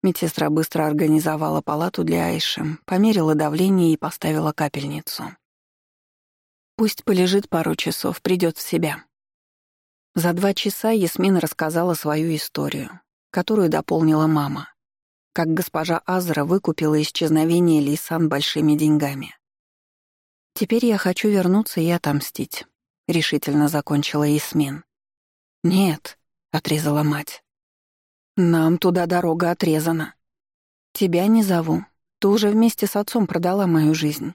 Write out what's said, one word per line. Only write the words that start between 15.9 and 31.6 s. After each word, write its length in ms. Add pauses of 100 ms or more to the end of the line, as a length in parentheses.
Азра 380
выкупила 580
исчезновение 800
Лейсан 460
большими 480
деньгами. 600 (1160)
«Теперь 320
я 120
хочу 320
вернуться 500
и 100
отомстить», — 760 (420)
решительно 600
закончила 560
Ясмин. 580 (800)
«Нет», — 560 (320)
отрезала 520
мать. 380 (920)
«Нам 420
туда 280
дорога 460
отрезана». 640 (800)
«Тебя 360
не 140
зову. 440 (340)